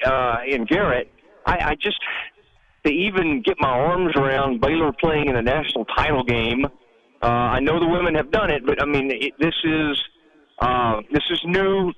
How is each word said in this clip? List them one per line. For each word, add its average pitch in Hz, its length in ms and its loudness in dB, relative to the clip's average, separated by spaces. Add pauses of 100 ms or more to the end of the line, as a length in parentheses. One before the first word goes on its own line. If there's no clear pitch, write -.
uh, 127 300 0 (120)
and 120 200 -2
Garrett. 160 420 0 (340)
I, 160 260 0
I 151 40 -2
just, 208 240 -4 (880)
to 151 60 2
even 170 500 0
get 185 160 0
my 143 100 0
arms 165 460 2
around 135 460 2
Baylor 151 320 2
playing 151 340 0
in 135 80 2
the 120 80 0
national 127 440 -2
title 143 360 0
game, 120 420 0 (560)
uh, - 60 0
I 120 320 2
know 156 220 2
the 170 80 2
women 175 260 0
have 151 160 -2
done 214 200 2
it, 143 140 -2
but, 139 160 0
I 143 60 0
mean, 139 240 0
it, 131 300 -4
this 160 140 2 (100)
is, 156 360 0 (600)
uh, 120 400 2 (100)
this 143 200 0
is 165 140 -2
new 190 540 2